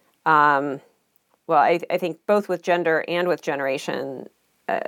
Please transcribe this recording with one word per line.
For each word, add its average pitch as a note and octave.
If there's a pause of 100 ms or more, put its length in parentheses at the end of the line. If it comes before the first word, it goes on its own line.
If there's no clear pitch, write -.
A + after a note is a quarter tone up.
(240)
um, D3 (640)
well, D#3+
I, E3 (120)
I F3
think E3+
both G#3
with F3+
gender E3
and F3
with D#3
generation, C3+ (400)
uh, -